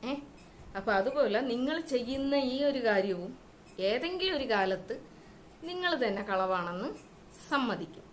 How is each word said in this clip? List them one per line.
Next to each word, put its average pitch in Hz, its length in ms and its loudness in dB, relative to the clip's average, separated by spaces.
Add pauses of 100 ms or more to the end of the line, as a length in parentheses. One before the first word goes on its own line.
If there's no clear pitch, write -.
ഏ? 254 100 -4 (600)
അപ്പൊ 202 160 0
അതുപോലെ 196 480 4
നിങ്ങൾ 269 400 0
ചെയ്യുന്ന 269 540 0
ഈ 269 300 2
ഒരു 277 200 2
കാര്യവും 196 540 2 (400)
ഏതെങ്കിലും 330 580 0
ഒരു 269 140 -2
കാലത്ത് 190 460 0 (680)
നിങ്ങൾ 359 300 0
തന്നെ 208 280 0
കളവാണെന്ന് 185 640 0 (640)
സമ്മതിക്കും. 240 640 0